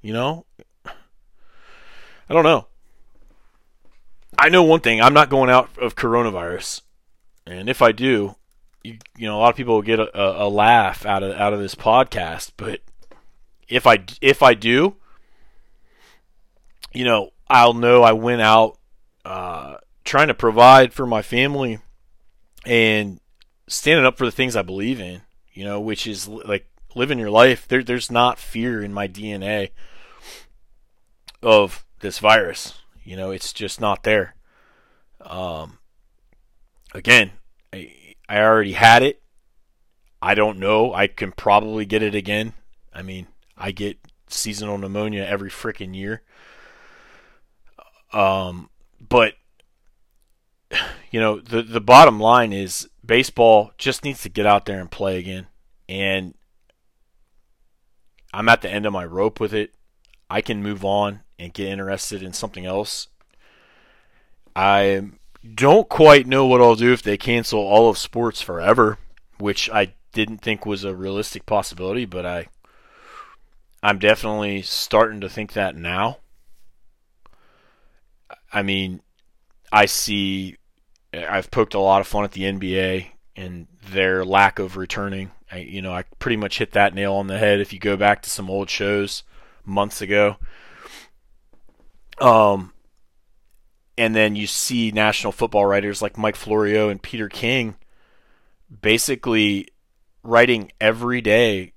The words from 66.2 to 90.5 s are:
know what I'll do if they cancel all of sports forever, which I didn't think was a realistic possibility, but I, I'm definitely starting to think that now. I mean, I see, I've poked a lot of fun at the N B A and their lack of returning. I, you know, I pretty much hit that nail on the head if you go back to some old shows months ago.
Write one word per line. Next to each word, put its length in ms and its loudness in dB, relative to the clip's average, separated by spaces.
know 200 0
what 160 4
I'll 120 6
do 180 2
if 100 -2
they 160 -4
cancel 420 -4
all 300 6
of 80 -4
sports 420 -8
forever, 580 0
which 320 -6
I 220 -2
didn't 260 -6
think 260 -8
was 180 -8
a 120 -8
realistic 500 -10
possibility, 600 -6
but 180 -12
I, 220 -10
I'm 160 0
definitely 640 0
starting 580 -2
to 80 -10
think 240 -12
that 240 -4
now. 420 -6
I 100 -4
mean, 400 -6
I 160 4
see, 680 -6
I've 380 -8
poked 240 -2
a 60 -2
lot 200 4
of 60 -6
fun 180 -4
at 80 -10
the 140 -8
N 120 -6
B 200 -6
A 340 -6
and 300 -16
their 340 -2
lack 340 2
of 180 -8
returning. 560 -10
I, 60 -14
you 240 -14
know, 100 -10
I 120 -8
pretty 200 -4
much 200 -8
hit 140 -6
that 220 2
nail 200 -4
on 120 -6
the 120 -8
head 220 2
if 120 -8
you 60 -18
go 180 -2
back 260 2
to 80 -12
some 200 -10
old 200 -6
shows 520 -6
months 360 -4
ago. 360 0